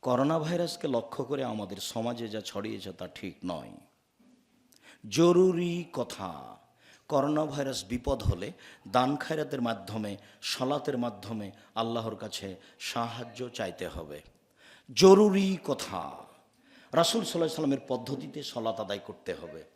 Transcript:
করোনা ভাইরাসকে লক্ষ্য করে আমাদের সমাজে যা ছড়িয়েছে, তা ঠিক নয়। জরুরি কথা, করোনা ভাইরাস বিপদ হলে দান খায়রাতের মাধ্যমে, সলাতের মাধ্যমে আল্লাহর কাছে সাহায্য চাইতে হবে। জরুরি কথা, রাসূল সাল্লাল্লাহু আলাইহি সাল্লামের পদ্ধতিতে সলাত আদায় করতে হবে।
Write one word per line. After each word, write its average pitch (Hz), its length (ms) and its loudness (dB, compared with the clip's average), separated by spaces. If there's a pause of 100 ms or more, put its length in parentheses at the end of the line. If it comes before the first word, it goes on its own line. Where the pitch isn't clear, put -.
করোনা 139 360 4
ভাইরাসকে 165 500 -2
লক্ষ্য 123 360 -2
করে 135 200 -2
আমাদের 104 320 -6
সমাজে 113 520 -4
যা 107 120 -6
ছড়িয়েছে, 101 520 -8
তা 90 140 -10
ঠিক - 380 -10
নয়। 76 260 -6 (1400)
জরুরি 175 840 4
কথা, 80 640 -8 (520)
করোনা 151 360 2
ভাইরাস 139 400 -4
বিপদ 127 380 -2
হলে 101 300 0 (360)
দান 127 280 4
খায়রাতের 143 460 -2
মাধ্যমে, 107 540 -4 (260)
সলাতের 135 560 -2
মাধ্যমে 107 520 -4 (240)
আল্লাহর 113 420 -2
কাছে 98 400 -8 (220)
সাহায্য 117 680 -6
চাইতে 92 400 -6
হবে। 76 340 -12 (720)
জরুরি 190 720 8
কথা, 101 360 -2 (920)
রাসূল 170 320 4
সাল্লাল্লাহু - 140 -4
আলাইহি 160 160 2
সাল্লামের 139 340 0
পদ্ধতিতে 131 540 -6
সলাত 113 380 -4
আদায় 101 180 -4
করতে - 360 -8
হবে। 85 300 -12 (120)